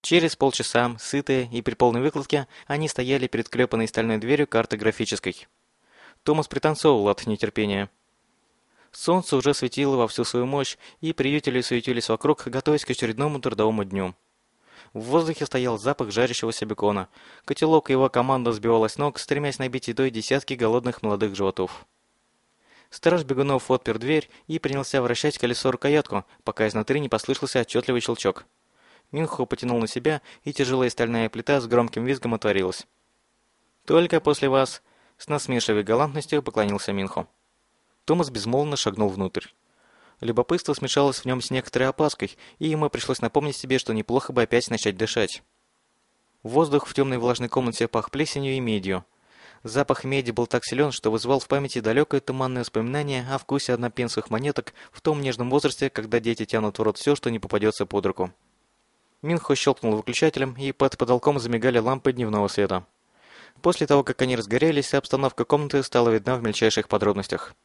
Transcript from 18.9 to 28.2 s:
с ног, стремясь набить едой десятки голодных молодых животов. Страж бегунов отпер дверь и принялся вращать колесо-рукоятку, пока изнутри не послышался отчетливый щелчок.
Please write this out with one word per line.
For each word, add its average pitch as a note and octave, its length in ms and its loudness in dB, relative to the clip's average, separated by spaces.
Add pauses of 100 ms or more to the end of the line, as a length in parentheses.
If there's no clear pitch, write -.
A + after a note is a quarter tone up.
с - 20 -8
ног, C#3+ 200 -2
стремясь C#3+ 420 -4
набить B2+ 280 -4
едой B2+ 240 0
десятки B2+ 440 -2
голодных A#2+ 480 0
молодых G#2 340 -2
животов. F#2+ 480 -2 (1040)
Страж E3+ 340 2
бегунов C3+ 480 0
отпер A#2 260 0
дверь D3 320 0 (180)
и D#3+ 120 -4
принялся C3+ 420 -2
вращать A#2+ 360 0
колесо-рукоятку, B2+ 880 0 (180)
пока A2 240 0
изнутри A2 320 0
не C#3 80 -4
послышался C3 540 -2
отчетливый A#2+ 400 0
щелчок. - 420 -2 (680)